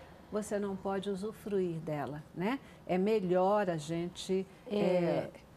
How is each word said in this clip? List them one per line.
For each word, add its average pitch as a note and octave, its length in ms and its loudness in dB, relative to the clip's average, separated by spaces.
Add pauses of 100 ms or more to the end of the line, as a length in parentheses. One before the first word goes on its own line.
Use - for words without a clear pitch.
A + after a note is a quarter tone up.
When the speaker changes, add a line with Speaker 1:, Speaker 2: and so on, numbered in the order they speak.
(300)
Speaker 1:
você G#3 300 -2
não G3 160 -2
pode G3 340 -2
usufruir G3 680 -2
dela, D3+ 420 -4 (120)
né? A3 240 0 (280)
É F#3 100 2
melhor F#3+ 720 4
a E3+ 80 0
gente, E3+ 720 -4 (240)
Speaker 2:
É, G#3 60 -2
Speaker 1:
é, F3+ 540 4 (260)